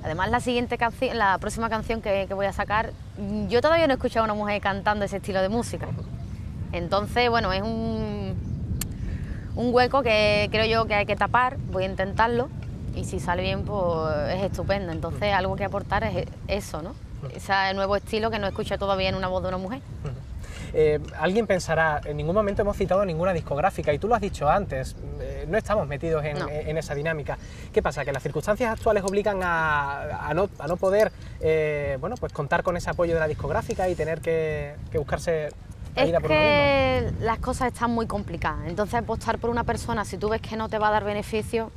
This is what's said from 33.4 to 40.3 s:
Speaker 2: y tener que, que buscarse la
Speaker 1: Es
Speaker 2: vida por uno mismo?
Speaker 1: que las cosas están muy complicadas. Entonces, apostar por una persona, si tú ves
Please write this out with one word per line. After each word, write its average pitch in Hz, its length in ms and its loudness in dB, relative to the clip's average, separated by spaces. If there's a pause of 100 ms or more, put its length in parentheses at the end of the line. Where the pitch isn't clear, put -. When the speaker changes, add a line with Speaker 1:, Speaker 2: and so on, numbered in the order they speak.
Speaker 2:
y 175 60 0
tener 160 260 -2
que, 156 540 -2 (160)
que 165 60 0
buscarse 156 520 -2 (460)
la - 60 2
Speaker 1:
Es - 60 4
Speaker 2:
vida - 120 4
por 311 120 2
uno 311 80 6
mismo? 277 800 4
Speaker 1:
que 208 60 -2
las 226 140 0
cosas 247 340 0
están 240 180 0
muy 226 140 0
complicadas. 170 640 -4
Entonces, 175 280 -2
apostar 220 440 0
por 233 100 -2
una 233 140 0
persona, 233 420 -2
si 196 120 -8
tú 196 120 -2
ves 220 120 0